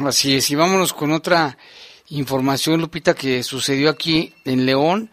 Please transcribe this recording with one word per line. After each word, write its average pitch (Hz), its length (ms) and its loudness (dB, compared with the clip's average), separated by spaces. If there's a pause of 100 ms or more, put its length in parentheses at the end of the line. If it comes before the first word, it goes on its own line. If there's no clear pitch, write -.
Así 135 300 2
es, 131 140 0
y 143 60 -2
vámonos 180 360 2
con 147 220 -2
otra 160 440 0 (520)
información, 139 720 0
Lupita, 165 320 0
que 127 300 -2
sucedió 135 460 -2
aquí 160 440 -2 (100)
en 127 220 0
León. 156 480 0